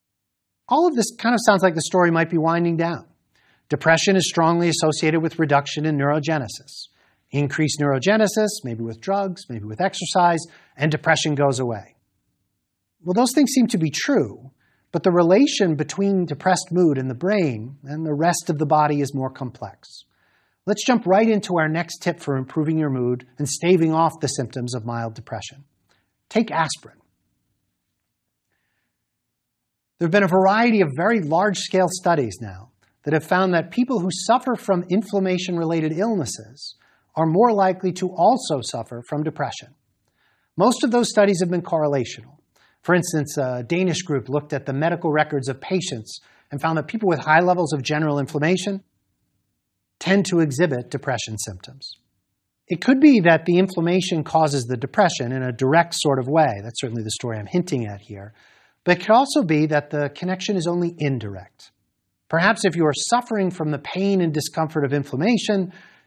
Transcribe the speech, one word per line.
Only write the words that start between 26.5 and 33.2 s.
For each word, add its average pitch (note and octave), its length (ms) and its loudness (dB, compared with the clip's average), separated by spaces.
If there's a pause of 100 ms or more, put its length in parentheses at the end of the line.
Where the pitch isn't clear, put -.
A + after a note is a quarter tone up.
There E3+ 80 0
have D#3+ 40 0
been G3+ 120 4
a F#3 40 2
variety G3+ 540 4
of D#3 140 2
very G3+ 260 2
large-scale F3+ 680 0
studies D#3 520 -2
now F#2+ 300 -14 (320)
that D3 100 -2
have D#3 100 0